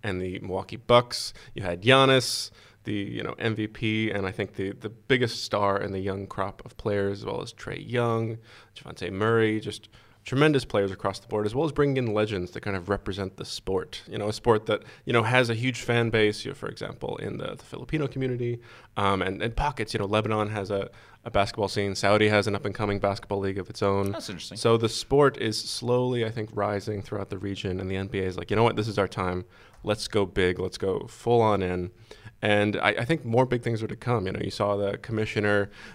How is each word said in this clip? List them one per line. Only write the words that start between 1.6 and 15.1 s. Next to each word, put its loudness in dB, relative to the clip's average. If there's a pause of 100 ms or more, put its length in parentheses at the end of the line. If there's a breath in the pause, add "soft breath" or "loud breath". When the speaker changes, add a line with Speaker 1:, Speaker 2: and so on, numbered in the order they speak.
Speaker 1:
had -4
Giannis, 4 (360 loud breath)
the, -4
you -6
know, -6
M 0
V -2
P, -2
and -2
I -6
think -6
the, -4
the -10
biggest -2
star 2
in -4
the -4
young -4
crop -6
of -20
players, 0
as -10
well -4
as -10
Trae -10
Young, 0 (380 loud breath)
Javonte -10
Murray, 2
just -10 (340 soft breath)
tremendous 4
players 2
across -4
the -20
board, 0
as -4
well 0
as -2
bringing 2
in 0
legends 0
to -10
kind -2
of -8
represent -2
the -10
sport. -4
You -8
know, -2
a 0
sport 2
that, 2 (200 loud breath)
you -4